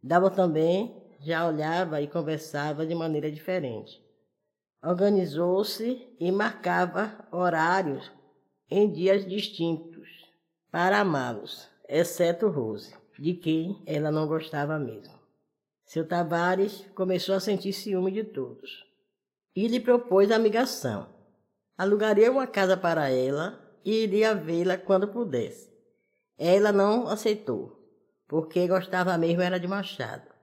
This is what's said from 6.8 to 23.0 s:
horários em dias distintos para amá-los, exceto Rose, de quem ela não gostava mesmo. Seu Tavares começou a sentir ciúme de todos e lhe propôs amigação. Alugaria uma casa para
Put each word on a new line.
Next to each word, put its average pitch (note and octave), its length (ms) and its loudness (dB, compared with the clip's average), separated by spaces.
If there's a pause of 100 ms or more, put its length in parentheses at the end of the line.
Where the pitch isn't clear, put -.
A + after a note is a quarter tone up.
horários E3+ 800 0 (580)
em G3+ 220 4
dias F#3+ 340 2
distintos E3+ 840 -6 (600)
para F#3+ 280 2
amá-los, B2+ 680 -4 (200)
exceto E3+ 600 0
Rose, A2+ 480 -4 (240)
de D#3+ 140 -2
quem E3 520 -4
ela D3+ 240 -2
não D#3 160 0
gostava D#3 540 -4
mesmo. - 340 -10 (720)
Seu - 240 -6
Tavares F3 800 0 (100)
começou F#3 400 0
a F#3 40 0
sentir G3 340 -2
ciúme F#3+ 380 -2
de G#3+ 120 -4
todos - 640 -12 (680)
e G#3 120 0
lhe A#3+ 120 0
propôs A#3+ 520 4
amigação. A3 760 0 (680)
Alugaria G#3 540 4
uma C4 160 0
casa F#3+ 300 2
para E3 320 0